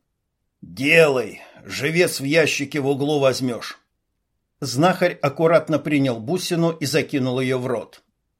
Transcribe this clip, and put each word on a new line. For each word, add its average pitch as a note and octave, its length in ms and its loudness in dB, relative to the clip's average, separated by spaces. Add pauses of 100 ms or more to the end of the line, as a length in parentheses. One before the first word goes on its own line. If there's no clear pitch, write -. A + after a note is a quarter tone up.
(640)
«Делай, C3 800 2 (200)
живец D#3+ 560 -2
в C3+ 40 -6
ящике C#3+ 560 0
в C3+ 80 -2
углу C#3+ 320 0
возьмешь». B2 600 -2 (840)
Знахарь E3 600 0
аккуратно D#3 580 2
принял C#3 400 0
бусину E3 520 -2
и D#3+ 140 -8
закинул C3 540 -2
ее C3 200 -2
в B2 80 -6
рот. A2+ 340 -6 (380)